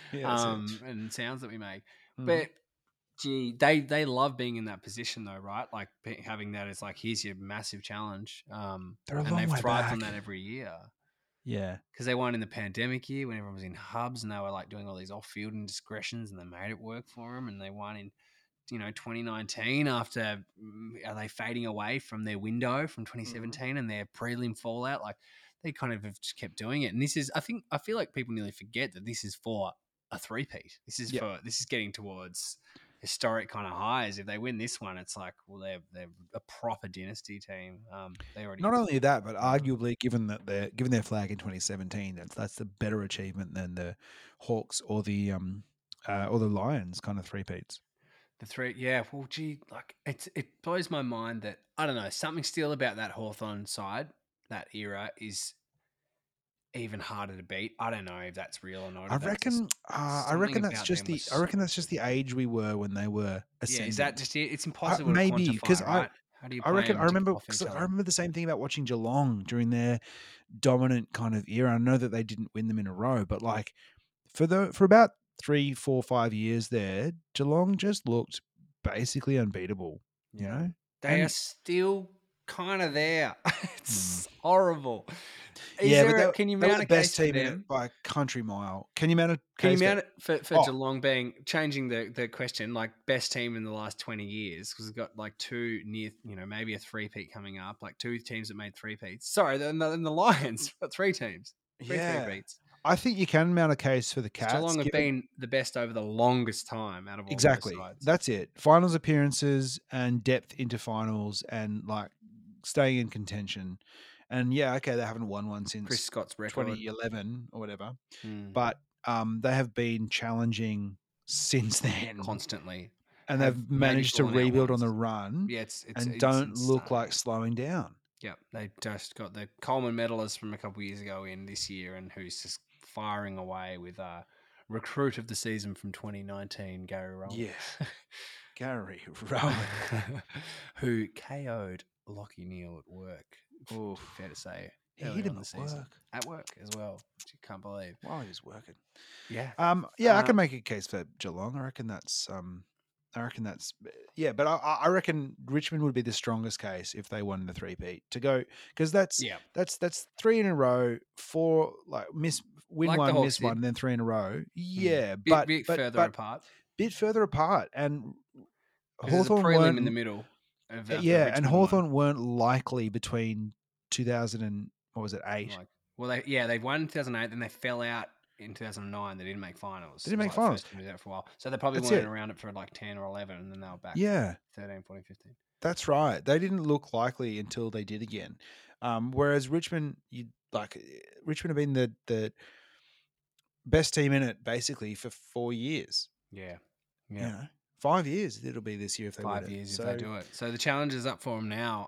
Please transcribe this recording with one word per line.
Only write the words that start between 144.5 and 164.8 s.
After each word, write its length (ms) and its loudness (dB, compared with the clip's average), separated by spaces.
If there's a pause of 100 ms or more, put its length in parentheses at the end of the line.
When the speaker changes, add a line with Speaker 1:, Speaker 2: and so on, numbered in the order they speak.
Speaker 1:
He 100 -10
Speaker 2:
Early 120 -6
Speaker 1:
hit 120 -4
Speaker 2:
on 20 -2
Speaker 1:
him 40 -8
Speaker 2:
the 60 -12
Speaker 1:
at 60 -14
Speaker 2:
season. 320 -10
Speaker 1:
work. 80 -16 (260)
Speaker 2:
At 120 -8
work 200 -14 (160)
as 140 -16
well, 200 -10 (220)
which 160 -20
you 100 -20
can't 180 -16
believe. 400 -12
Speaker 1:
While 200 -10
he 60 -12
was 160 -16
working. 320 -20 (540)
Speaker 2:
Yeah. 300 -6
Speaker 1:
Um, 260 4 (140)
yeah, 180 10
I 40 8
Speaker 2:
Uh, 20 2
Speaker 1:
can 120 6
make 180 6
a 80 -8
case 260 -4
for 160 -4 (160)
Geelong. 360 -6
I 100 -6
reckon 220 -10
that's, 420 -4
um, 340 -10 (520)
I 60 -4
reckon 220 -6
that's, 300 -8 (420)
yeah, 180 2
but 140 4
I, 80 6
I, 180 2 (120)
I 20 8
reckon 480 2 (100)
Richmond 380 0
would 100 4
be 80 2
the 120 -2
strongest 460 -2
case 360 -8
if 140 -10
they 120 -6
won 240 -4
the 80 -8
three-peat 580 -8
to 80 -6
go, 240 4 (320)
'cause 160 2
that's, 300 4
Speaker 2:
Yeah. 160 -4 (160)
Speaker 1:
that's, 240 0
that's 300 -2 (120)
three 200 6
in 80 6
a 80 4
row, 420 6 (180)
four, 580 2 (140)
like, 260 -6
miss, 280 0 (280)
win 180 2
Speaker 2:
Like 100 4
the 20 6
Speaker 1:
one, 140 6
Speaker 2:
Hawks 120 6
Speaker 1:
miss 160 0
one, 160 2
Speaker 2:
did. 80 0
Speaker 1:
then 100 0
three 180 0
in 60 2
a 40 0
row. 360 0
Speaker 2:
Hmm. 60 -8 (100)
Speaker 1:
Yeah, 600 2